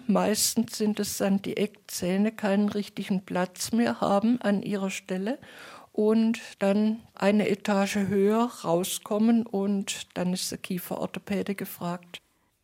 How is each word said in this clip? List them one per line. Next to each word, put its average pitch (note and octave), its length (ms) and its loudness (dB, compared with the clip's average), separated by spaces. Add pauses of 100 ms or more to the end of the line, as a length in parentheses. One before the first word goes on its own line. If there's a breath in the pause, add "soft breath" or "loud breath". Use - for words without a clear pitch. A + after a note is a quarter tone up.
meistens G3+ 720 2
sind G#3+ 220 0
es G#3 200 -4
dann G3 220 2
die F#3+ 160 -4
Eckzähne, G3 760 -2
keinen G#3 380 2
richtigen G3+ 540 -4
Platz - 480 -4
mehr A#3 300 0
haben A3 400 2
an G3+ 220 2
ihrer G3 260 -2
Stelle F#3+ 500 -6 (520 loud breath)
und A3+ 500 2 (180)
dann G#3+ 400 2 (140)
eine G3+ 340 2
Etage G3+ 480 0 (120)
höher G#3 440 2 (120)
rauskommen G#3 840 2
und G3 680 -2
dann F3+ 200 -2
ist - 180 -6
der - 60 -10
Kieferorthopäde - 1000 -6
gefragt. F3+ 680 -10 (420)